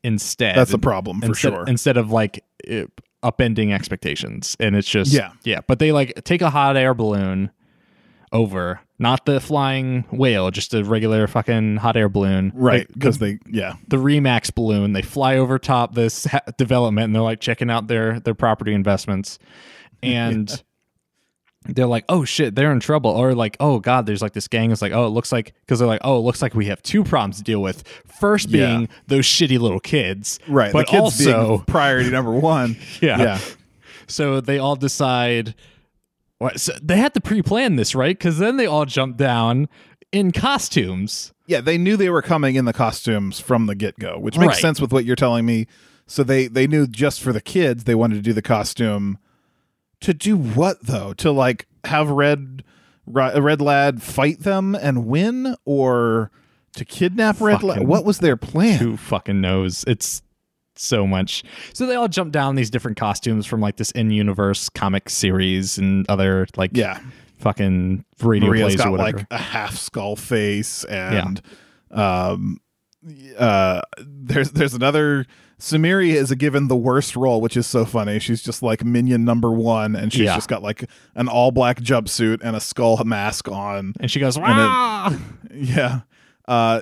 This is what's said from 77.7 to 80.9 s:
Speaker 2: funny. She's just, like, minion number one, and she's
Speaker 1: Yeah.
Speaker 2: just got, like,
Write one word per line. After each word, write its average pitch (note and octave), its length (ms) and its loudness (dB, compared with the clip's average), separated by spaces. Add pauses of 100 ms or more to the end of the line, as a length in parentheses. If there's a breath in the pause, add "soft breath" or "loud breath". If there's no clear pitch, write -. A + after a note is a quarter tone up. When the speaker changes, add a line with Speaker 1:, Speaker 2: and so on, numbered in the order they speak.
Speaker 2:
funny. G#2+ 340 -2
She's A#2 240 -4
just, - 220 -8
like, A2 200 -2
minion A#2+ 400 2
number A#2 280 2
one, A2+ 420 0
and G#2+ 180 -4
she's B2+ 100 0
Speaker 1:
Yeah. G2 120 2
Speaker 2:
just - 140 -4
got, A2 140 -4
like, G#2+ 260 -8 (260 soft breath)